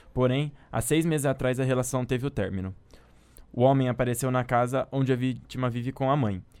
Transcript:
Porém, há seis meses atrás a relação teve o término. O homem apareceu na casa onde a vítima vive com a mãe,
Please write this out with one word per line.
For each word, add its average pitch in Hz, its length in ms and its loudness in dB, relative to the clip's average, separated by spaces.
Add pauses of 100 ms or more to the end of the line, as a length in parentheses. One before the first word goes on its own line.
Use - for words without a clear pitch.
(140)
Porém, 131 380 0 (200)
há 123 80 -2
seis 160 280 2
meses 151 180 0
atrás 131 340 0
a 135 40 0
relação 127 420 0
teve 127 220 -2
o - 20 -2
término. 95 460 -4 (760)
O 120 120 0
homem 135 260 4
apareceu 123 400 -2
na 127 140 0
casa 123 480 0
onde 135 200 0
a 127 40 4
vítima 127 560 -4
vive 120 200 -4
com 135 200 0
a 143 40 4
mãe, 104 280 0 (160)